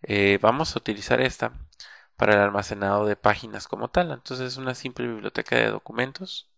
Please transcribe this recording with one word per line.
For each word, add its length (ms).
Eh, 380
vamos 320
a 60
utilizar 420
esta 320
para 200
el 40
almacenado 680
de 80
páginas 520
como 220
tal. 220
Entonces 420
es 40
una 180
simple 320
biblioteca 480
de 160
documentos 880